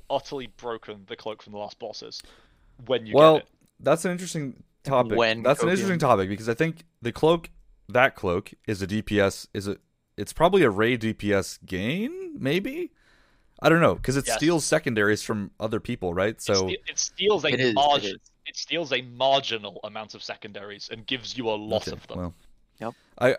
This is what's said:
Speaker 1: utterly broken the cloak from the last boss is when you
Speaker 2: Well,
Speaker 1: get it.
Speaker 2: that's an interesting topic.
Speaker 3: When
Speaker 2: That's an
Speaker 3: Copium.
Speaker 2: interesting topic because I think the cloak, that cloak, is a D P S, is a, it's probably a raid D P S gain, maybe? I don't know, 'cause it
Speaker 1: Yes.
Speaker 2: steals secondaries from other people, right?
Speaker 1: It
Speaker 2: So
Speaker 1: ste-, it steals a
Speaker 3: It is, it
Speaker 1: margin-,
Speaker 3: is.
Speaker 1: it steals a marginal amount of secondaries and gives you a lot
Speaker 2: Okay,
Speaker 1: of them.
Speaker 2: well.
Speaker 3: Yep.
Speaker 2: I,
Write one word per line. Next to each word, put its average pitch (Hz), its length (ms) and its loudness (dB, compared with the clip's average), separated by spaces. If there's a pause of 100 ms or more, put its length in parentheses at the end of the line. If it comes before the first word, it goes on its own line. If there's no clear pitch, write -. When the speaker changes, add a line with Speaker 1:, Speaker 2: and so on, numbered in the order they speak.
Speaker 1:
utterly 139 380 -4
broken 110 600 -12
the 120 80 -12
cloak 107 260 -10
from 104 120 -18
the 104 60 -10
last 104 200 -12
boss 107 240 -12
is - 180 -16 (680)
when 120 180 0
you 107 100 -4
Speaker 2:
Well, 156 200 10
Speaker 1:
get 147 80 -2
it. - 60 -20 (300)
Speaker 2:
that's 160 260 0
an 180 60 -2
interesting 165 520 -8 (200)
topic. 123 340 2
Speaker 3:
When 113 260 2
Speaker 2:
That's 139 180 2
an - 80 2
Speaker 3:
Copium. - 20 2
Speaker 2:
interesting 190 280 0
topic 110 300 4
because 110 200 -4
I 117 60 -2
think 160 280 -2 (180)
the 117 120 -4
cloak, 165 380 2 (360)
that 123 280 2
cloak, 95 360 -2 (160)
is 98 140 -4
a 95 60 -4
D 107 140 -2
P 101 200 0
S, - 320 0
is 101 140 -6
a, 101 100 -6 (400)
it's - 160 -10
probably 180 300 6
a 123 60 8
raid 113 300 2
D 110 140 -2
P 104 200 -2
S 98 320 0
gain, 226 720 -4
maybe? 226 540 -4 (680)
I 151 80 4
don't 165 100 6
know, 113 160 4
'cause 131 220 -2
it 131 100 -2
Speaker 1:
Yes. 117 80 0
Speaker 2:
steals 156 300 2
secondaries 107 580 0
from 104 340 -6
other 110 220 -4
people, 92 340 -6
right? 98 220 0
Speaker 1:
It - 60 -20
Speaker 2:
So 95 260 0
Speaker 1:
ste-, - 220 -8
it 156 100 -6
steals 185 460 0
a - 80 2
Speaker 3:
It 127 80 0
is, 127 80 4
it 113 60 2
Speaker 1:
margin-, 135 400 2
Speaker 3:
is. - 160 -20 (140)
Speaker 1:
it 156 120 -16
steals 147 340 -6
a 127 120 -2
marginal 120 840 -2
amount 107 300 -12
of 104 80 -18
secondaries 104 680 -14
and 113 160 -12
gives 123 300 -8
you 117 120 -2
a 107 60 0
lot 107 320 -4
Speaker 2:
Okay, - 40 -6
Speaker 1:
of - 160 -14
them. - 100 -10
Speaker 2:
well. 87 160 -6 (480)
Speaker 3:
Yep. 113 120 -8 (260)
Speaker 2:
I, 123 200 2